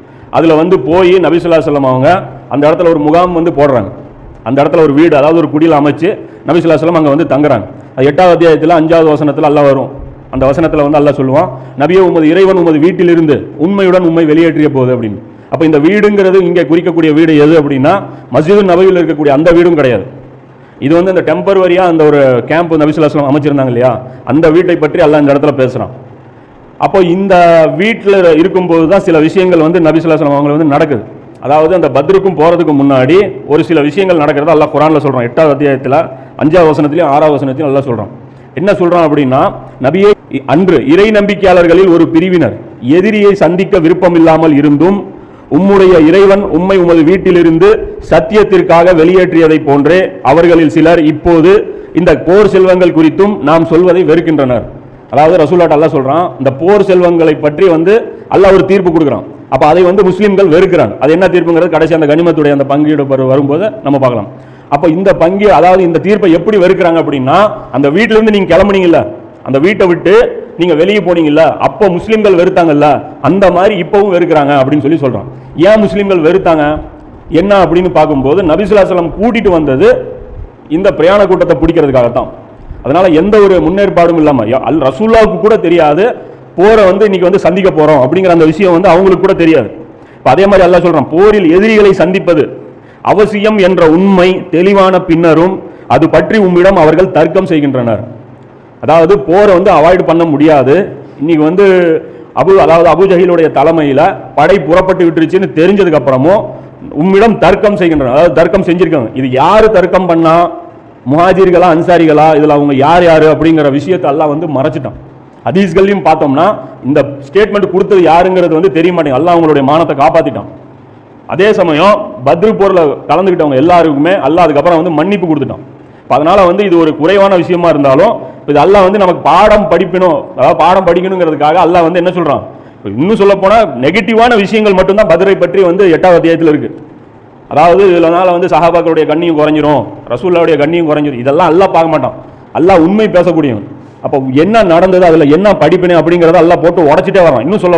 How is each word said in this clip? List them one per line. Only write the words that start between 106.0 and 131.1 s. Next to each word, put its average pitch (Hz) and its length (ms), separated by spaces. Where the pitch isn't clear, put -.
அப்புறமும் 135 420
உம்மிடம் 196 480
தர்க்கம் 202 380
செய்கின்றனர். 147 380
அதாவது 160 200
தர்க்கம் 175 300
செஞ்சிருக்காங்க. 160 500
இது 131 140
யாரு 180 420
தர்க்கம் 185 360
பண்ணா, 165 440
முஹாஜிர்களா 180 600
அன்சாரிகளா, 160 600
இதுல 151 140
அவங்க 147 260
யார் 156 280
யாரு 160 280
அப்படிங்கிற 151 400
விஷயத்தை 156 400
அல்லாஹ் 151 180
வந்து 156 180
மறைச்சிட்டான். 135 500
ஹதீஸ்கள்லயும் 190 600
பார்த்தோம்னா 160 520
இந்த 139 220
ஸ்டேட்மெண்ட் 202 520
கொடுத்தது 190 300
யாருங்கிறது 175 520
வந்து 160 200
தெரிய 165 200
மாட்டேங்குது. 151 320
அல்லாஹ் 175 100
அவங்களுடைய 156 280
மானத்தை 151 340
காப்பாத்திட்டான். 151 480
அதே 202 260
சமயம் 185 580
பத்ரு 175 260
போர்ல 175 440
கலந்துக்கிட்டவங்க 165 460
எல்லாருக்குமே 160 560
அல்லாஹ் 165 360
அதுக்கப்புறம் 165 300
வந்து 170 140
மன்னிப்பு 175 360
கொடுத்துட்டான். 135 360
இப்ப - 120
அதனால 170 300
வந்து 180 200
இது 175 140
ஒரு 156 180
குறைவான 196 400
விஷயமா 175 320
இருந்தாலும், 147 440
இப்ப - 340
இது 147 140
அல்லாஹ் 196 220
வந்து 196 160
நமக்கு 175 240
பாடம் 185 480
படிக்கணும், 180 540
அதாவது 147 200
பாடம் 180 300
படிக்கணுங்கிறதுக்காக 175 720